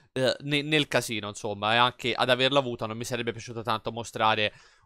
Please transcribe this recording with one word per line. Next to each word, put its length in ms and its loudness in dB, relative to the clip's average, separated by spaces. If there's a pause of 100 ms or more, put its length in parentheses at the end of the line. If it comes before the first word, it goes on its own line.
(140)
eh, 260 2
ne-, 240 -2
nel 240 2
casino, 400 -2
insomma, 480 -2
e 20 4
anche 340 2
ad 200 2
averla 260 4
avuta 300 0
non 100 -8
mi 80 -6
sarebbe 260 -4
piaciuto 300 -10
tanto 300 -4
mostrare 600 2 (340)